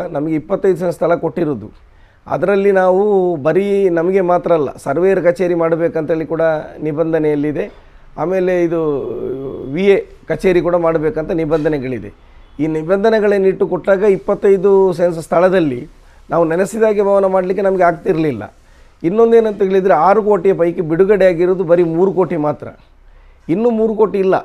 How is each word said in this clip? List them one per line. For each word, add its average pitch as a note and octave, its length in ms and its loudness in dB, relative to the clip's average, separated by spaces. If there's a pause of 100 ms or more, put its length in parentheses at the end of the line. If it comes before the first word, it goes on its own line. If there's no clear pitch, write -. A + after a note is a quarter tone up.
(120)
ನಮಗೆ D#3+ 240 -4
ಇಪ್ಪತ್ತೈದು F#3 420 -2
ಸೆಂಟ್ F3 160 -2
ಸ್ಥಳ E3+ 220 0
ಕೊಟ್ಟಿರೋದು. D3+ 560 -4 (560)
ಅದರಲ್ಲಿ G3 440 0
ನಾವು F#3 640 2
ಬರೀ F#3+ 540 0
ನಮಗೆ F3 320 0
ಮಾತ್ರ F3 300 0
ಅಲ್ಲ, D3+ 260 0
ಸರ್ವೇಯರ್ F3 460 0
ಕಚೇರಿ F3 300 0
ಮಾಡಬೇಕಂತೇಳಿ E3 720 -2
ಕೂಡ D#3+ 160 -4 (400)
ನಿಬಂಧನೆಯಲ್ಲಿದೆ. D#3 920 -2 (460)
ಆಮೇಲೆ F3+ 460 0
ಇದು D#3 380 -2 (720)
ವಿ D#3+ 120 -2
ಎ G3 220 4 (220)
ಕಚೇರಿ F3 340 0
ಕೂಡ E3+ 140 0
ಮಾಡಬೇಕಂತ D#3+ 560 -2
ನಿಬಂಧನೆಗಳಿದೆ. D3 840 -2 (460)
ಈ D3 80 -2
ನಿಬಂಧನೆಗಳನ್ನಿಟ್ಟು G3 1000 0
ಕೊಟ್ಟಾಗ F3+ 360 0
ಇಪ್ಪತ್ತೈದು G3 880 2
ಸೆನ್ಸ್ E3+ 260 -2
ಸ್ಥಳದಲ್ಲಿ E3 680 0 (420)
ನಾವು E3 140 0
ನೆನೆಸಿದಾಗೆ G3+ 580 0
ಭವನ G3 240 2
ಮಾಡಲಿಕ್ಕೆ F#3+ 360 -2
ನಮಗೆ F#3+ 220 0
ಆಗ್ತಿರ್ಲಿಲ್ಲ. D#3+ 720 -2 (480)
ಇನ್ನೊಂದೇನಂತ G#3+ 580 2
ಹೇಳಿದರೆ F#3+ 320 2
ಆರು F#3 300 4
ಕೋಟಿಯ G3 300 2
ಪೈಕಿ E3+ 280 -2
ಬಿಡುಗಡೆ F#3 440 2
ಆಗಿರೋದು F3+ 380 2
ಬರೀ F3 200 2
ಮೂರು E3+ 300 0
ಕೋಟಿ F3+ 240 -2
ಮಾತ್ರ, D3 300 -4 (840)
ಇನ್ನೂ G#3+ 200 0
ಮೂರು A3 260 0
ಕೋಟಿ G3+ 240 0
ಇಲ್ಲ. F#3+ 260 2